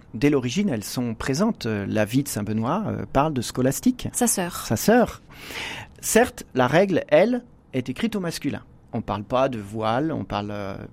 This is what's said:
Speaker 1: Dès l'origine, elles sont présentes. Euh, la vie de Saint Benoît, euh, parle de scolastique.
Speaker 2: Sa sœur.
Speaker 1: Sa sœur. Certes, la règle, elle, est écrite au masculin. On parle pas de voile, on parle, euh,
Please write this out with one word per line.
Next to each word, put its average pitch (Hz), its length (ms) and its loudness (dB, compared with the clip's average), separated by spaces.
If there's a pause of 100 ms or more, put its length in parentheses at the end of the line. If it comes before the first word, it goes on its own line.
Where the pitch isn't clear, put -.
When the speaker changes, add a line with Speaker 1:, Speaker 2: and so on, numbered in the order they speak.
(120)
Speaker 1:
Dès 113 160 2
l'origine, 143 420 2
elles 110 120 -2
sont 120 320 -4
présentes. 156 520 -2
Euh, 104 220 -2
la 107 160 2
vie 123 200 0
de - 40 -10
Saint - 140 -4
Benoît, 110 460 -2
euh, 107 240 -4
parle 147 200 2
de 127 80 -2
scolastique. 131 720 0
Speaker 2:
Sa - 160 0
sœur. - 400 -4
Speaker 1:
Sa 226 80 0
sœur. 214 480 4 (800)
Certes, - 420 2 (140)
la 127 100 6
règle, 165 400 4
elle, 233 380 4 (300)
est 127 140 -2
écrite 220 280 -2
au 202 40 -4
masculin. 151 420 -4 (300)
On 113 100 -4
parle 101 200 -4
pas 131 260 2
de 120 120 -6
voile, 110 500 -2
on 113 140 -4
parle, 101 260 -4
euh, 101 240 -6 (180)